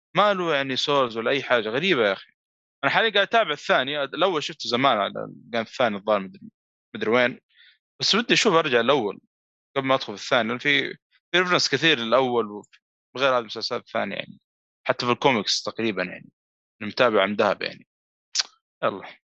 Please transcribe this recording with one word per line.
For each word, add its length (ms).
ما 160
له 220
يعني 200
سولز 420
ولا 140
أي 120
حاجة. 260
غريبة 380
يا 60
أخي. 180
أنا 80
حاليا 180
قاعد 180
أتابع 240
الثاني، 520
الأول 400
شفته 260
زمان 280
على، 160
كان 80
الثاني 360
الظاهر 220
مدري، 220
مدري 160
وين. 280
بس 140
ودي 180
أشوف 200
أرجع 260
الأول 400
قبل 100
ما 80
أدخل 220
في 60
الثاني، 260
لأن 80
في، 320
في 80
ريفرنس 300
كثير 300
للأول 640
وغير 180
هذه 60
المسلسلات 420
الثانية 340
يعني. 240
حتى 180
في 60
الكوميكس 520
تقريبا 400
يعني. 260
متابع 400
عن 140
ذهب 260
يعني. 260
يلا. 240